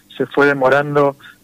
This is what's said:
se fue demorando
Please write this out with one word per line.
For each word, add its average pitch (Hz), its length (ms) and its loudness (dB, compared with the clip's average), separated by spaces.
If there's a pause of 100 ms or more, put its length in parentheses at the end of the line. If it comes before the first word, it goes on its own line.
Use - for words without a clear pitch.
(160)
se 131 100 -6
fue 143 200 0
demorando 143 720 0 (280)